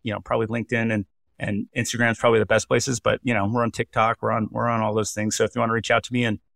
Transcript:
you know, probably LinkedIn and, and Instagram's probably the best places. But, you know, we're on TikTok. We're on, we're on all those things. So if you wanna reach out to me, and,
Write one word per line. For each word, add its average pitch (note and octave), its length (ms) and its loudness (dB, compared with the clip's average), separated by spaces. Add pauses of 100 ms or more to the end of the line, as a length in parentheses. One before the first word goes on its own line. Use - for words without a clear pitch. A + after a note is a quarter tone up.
you G#2+ 100 -4
know, G2+ 80 -4
probably A2+ 280 -2
LinkedIn A2+ 440 -2
and, G#2 140 -2 (320)
and G2 280 -4 (100)
Instagram's A#2 420 0
probably A#2 200 4
the G#2+ 80 2
best A2 220 2
places. A#2+ 320 0
But, A2 220 0
you B2 100 0
know, G2+ 180 0
we're A#2+ 120 0
on A#2 80 0
TikTok. A2+ 500 0
We're A2 120 0
on, A2+ 180 -2
we're A#2 180 -2
on A#2 140 0
all G#2+ 120 0
those G#2+ 180 -2
things. G#2+ 240 -2
So A2 80 2
if G#2 100 -2
you A#2+ 60 -2
wanna A2+ 120 0
reach A2+ 180 0
out A2+ 140 4
to - 80 -16
me, B2 120 0
and, G#2+ 160 -2 (160)